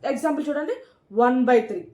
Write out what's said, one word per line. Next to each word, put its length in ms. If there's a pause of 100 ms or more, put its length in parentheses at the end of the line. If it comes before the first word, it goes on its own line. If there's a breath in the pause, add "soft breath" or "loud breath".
(120)
ఎగ్జాంపుల్ 360
చూడండి, 280 (440 loud breath)
వన్ 180 (120)
బై 80 (100)
త్రీ, 140 (120)